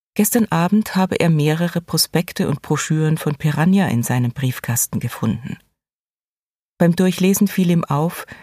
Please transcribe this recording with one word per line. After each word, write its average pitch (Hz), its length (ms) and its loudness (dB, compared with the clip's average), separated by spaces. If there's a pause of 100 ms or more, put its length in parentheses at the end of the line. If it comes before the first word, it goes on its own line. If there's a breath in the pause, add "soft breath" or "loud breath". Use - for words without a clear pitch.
(140)
Gestern 214 320 2
Abend 180 500 0
habe 190 240 0
er 175 80 2
mehrere 160 520 0
Prospekte - 680 -2
und 143 140 -4
Broschüren 156 560 0
von 151 160 -4
Piranha 160 540 2
in 117 140 0
seinem 123 300 0
Briefkasten - 680 -4
gefunden. 117 600 -4 (1200)
Beim 170 180 4
Durchlesen 190 520 2
fiel 180 220 0
ihm 170 140 2
auf, 151 420 -4 (160 loud breath)